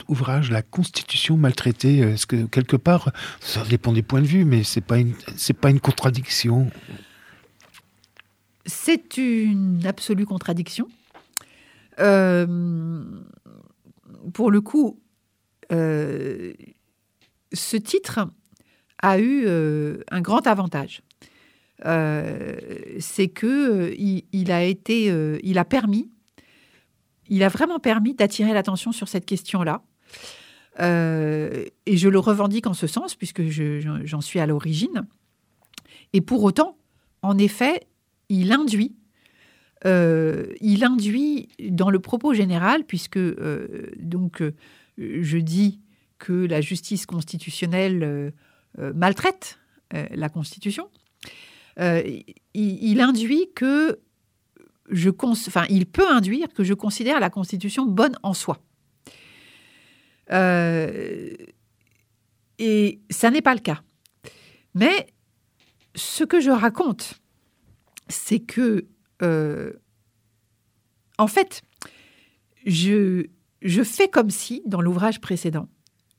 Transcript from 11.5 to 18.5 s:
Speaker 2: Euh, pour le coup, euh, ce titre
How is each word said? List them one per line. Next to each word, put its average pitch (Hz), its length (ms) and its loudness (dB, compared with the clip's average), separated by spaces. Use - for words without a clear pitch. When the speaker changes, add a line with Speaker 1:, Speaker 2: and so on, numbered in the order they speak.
Speaker 2:
Euh, 175 1000 2
pour 220 180 2
le 208 100 6
coup, 233 400 0
euh, 147 800 -2
ce - 240 -6
titre 214 540 -2